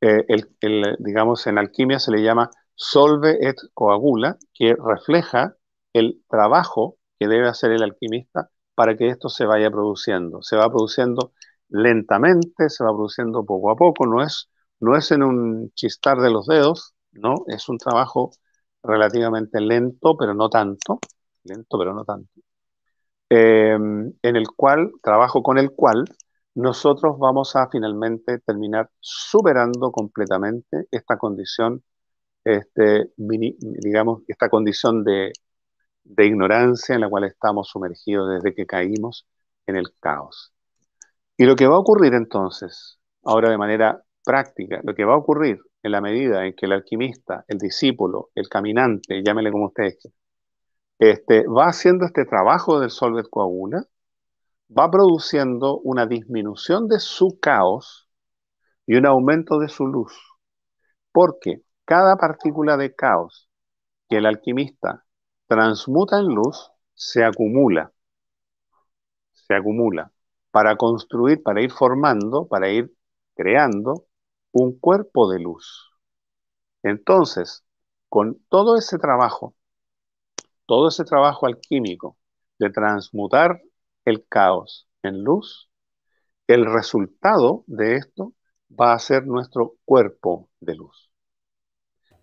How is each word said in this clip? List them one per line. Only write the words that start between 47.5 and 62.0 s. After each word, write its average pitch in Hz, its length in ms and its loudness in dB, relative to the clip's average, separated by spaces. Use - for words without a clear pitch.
discípulo, 101 760 -4
el 101 140 -8
caminante, 104 760 -2
llámele 107 280 0
como 104 160 -2
ustedes 98 340 -4
quieran, - 160 -20
este, 110 480 4
va 131 200 4
haciendo 180 380 2
este 165 200 -2
trabajo 143 540 2
del 127 120 -4
Solvet 117 380 -4
Coagula, 98 560 -6
va 160 140 2
produciendo 143 880 2
una 127 260 -2
disminución 113 840 -4
de 214 100 2
su - 420 -2
caos 107 680 0
y 110 80 2
un 127 100 6
aumento 147 540 2
de 151 100 -4
su 139 180 -6
luz. 127 260 -6
Porque 175 480 0
cada 190 320 4